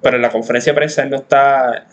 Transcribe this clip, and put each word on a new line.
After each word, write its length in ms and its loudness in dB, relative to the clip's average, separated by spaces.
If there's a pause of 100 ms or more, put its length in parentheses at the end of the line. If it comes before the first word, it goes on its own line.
pero 140 0
en 60 0
la 80 2
conferencia 420 -2
de 40 0
prensa 260 -2
él 80 -4
no 60 -4
está 760 0